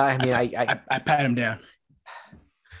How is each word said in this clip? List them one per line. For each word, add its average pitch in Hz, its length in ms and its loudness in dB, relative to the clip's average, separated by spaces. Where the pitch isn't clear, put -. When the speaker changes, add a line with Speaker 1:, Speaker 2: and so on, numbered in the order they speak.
Speaker 1:
I 135 140 2
mean, 127 160 2
Speaker 2:
I 120 80 2
Speaker 1:
I, 120 60 2
Speaker 2:
pa-, 117 100 -6
Speaker 1:
I 120 160 0
Speaker 2:
I, - 220 -4
I 127 40 -4
pat 147 260 2
him 120 100 2
down. 113 240 -2